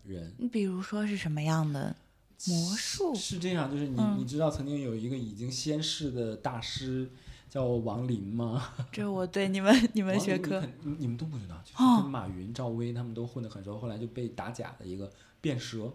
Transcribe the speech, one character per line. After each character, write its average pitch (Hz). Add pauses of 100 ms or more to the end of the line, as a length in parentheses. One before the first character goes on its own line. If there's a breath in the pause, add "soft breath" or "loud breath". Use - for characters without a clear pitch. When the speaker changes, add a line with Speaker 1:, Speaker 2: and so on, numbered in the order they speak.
Speaker 1:
人。 90
Speaker 2:
你 247
比 226
如 185
说 208
是 208
什 175
么 151
样 156
的 139 (520)
魔 170
术？ 339
Speaker 1:
是， 190
是 175
这 185
样， 156
就 143
是 143
你， 131
Speaker 2:
嗯。 214
Speaker 1:
你 131
知 135
道 160
曾 143
经 143
有 120
一 110
个 135
已 117
经 117
仙 151
逝 156
的 117
大 120
师 131 (400 loud breath)
叫 135
王 117
林 110
吗？ 117 (200)
Speaker 2:
这 208
我 185
对 196
你 190
们， 202
<laughs> 233
你 220
们 190
学 196
科。 185
Speaker 1:
王 185
林 131
你 -
肯-， 151
你， 151
你 131
们 117
都 160
不 147
知 101
道， 82
就 -
是 -
跟 233
马 117
云、 92
Speaker 2:
哦。 -
Speaker 1:
赵 123
薇 117
他 120
们 117
都 117
混 123
得 110
很 101
熟， 101
后 117
来 110
就 117
被 120
打 107
假 120
的 98
一 92
个 98 (320 loud breath)
变 135
蛇， 113